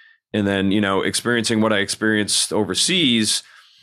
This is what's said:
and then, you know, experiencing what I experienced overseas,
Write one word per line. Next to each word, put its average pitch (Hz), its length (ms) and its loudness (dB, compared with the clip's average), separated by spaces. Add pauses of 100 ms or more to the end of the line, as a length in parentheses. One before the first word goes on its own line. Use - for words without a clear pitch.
(320)
and 104 140 0
then, 98 240 0
you 101 100 2
know, 98 220 0
experiencing 113 580 0
what 110 120 2
I 104 60 2
experienced 104 760 -2
overseas, 110 880 0 (400)